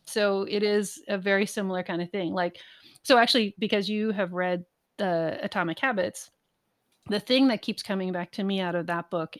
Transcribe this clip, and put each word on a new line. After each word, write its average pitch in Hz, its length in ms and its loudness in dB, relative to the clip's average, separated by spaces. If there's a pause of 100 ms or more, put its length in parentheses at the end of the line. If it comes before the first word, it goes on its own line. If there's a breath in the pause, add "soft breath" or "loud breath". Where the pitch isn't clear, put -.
so 196 440 2
it 208 140 0
is 208 440 0
a 202 100 -2
very 196 280 2
similar 190 380 -4
kind 175 180 -2
of 175 80 -4
thing. 185 240 -2
Like, 175 260 -2 (440 loud breath)
so 254 140 6
actually, 226 420 4
because 202 300 0
you 214 220 0
have 190 220 -2
read 180 320 -2 (320)
the 170 460 0
Atomic 170 360 -2
Habits, 226 520 -2 (760)
the 104 100 0
thing 262 300 4
that 214 120 0
keeps - 220 -6
coming 190 300 -2
back 175 200 -4
to 202 100 -4
me 196 180 0
out 175 140 -2
of 170 120 -2
that 170 240 -4
book 165 280 -4